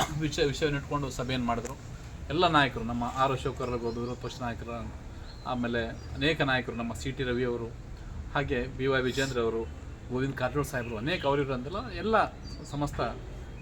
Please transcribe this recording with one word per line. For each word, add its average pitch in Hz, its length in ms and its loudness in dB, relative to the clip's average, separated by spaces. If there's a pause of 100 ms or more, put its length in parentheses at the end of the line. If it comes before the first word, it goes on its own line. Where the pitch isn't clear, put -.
(180)
ವಿಷಯ, 156 260 2
ವಿಷಯವನ್ನು 143 340 2
ಇಟ್ಕೊಂಡು 139 320 -2
ಸಭೆಯನ್ನು 127 360 0
ಮಾಡಿದ್ರು. 117 300 0 (520)
ಎಲ್ಲ 175 180 6
ನಾಯಕರು, 139 360 6
ನಮ್ಮ 120 200 0
ಆರ್ 131 280 4
ಅಶೋಕ್ 127 280 0
ಅವ್ರು 123 160 0
ಇರ್ಬೋದು, 117 260 -2
ವಿರೋಧ 120 200 -2
ಪಕ್ಷ 123 200 -6
ನಾಯಕರು, 117 520 -4 (520)
ಆಮೇಲೆ 120 420 0
ಅನೇಕ 143 540 0
ನಾಯಕರು, 127 340 2
ನಮ್ಮ 117 180 -4
ಸಿ - 180 -4
ಟಿ 135 120 -4
ರವಿ 127 220 2
ಅವರು, 120 220 0 (680)
ಹಾಗೆ 139 280 2
ಬಿ 131 240 -2
ವೈ 131 140 6
ವಿಜೇಂದ್ರ 127 380 2
ಅವರು, 113 240 2 (480)
ಗೋವಿಂದ 131 220 0
ಕಾರಜೋಳ 131 300 0
ಸಾಹೇಬರು, 120 340 -2
ಅನೇಕ 151 280 0
ಅವರು 139 160 6
ಇರೋಂತೆಲ್ಲ 143 500 -2
ಎಲ್ಲ 190 340 4 (460)
ಸಮಸ್ತ 143 300 -2 (600)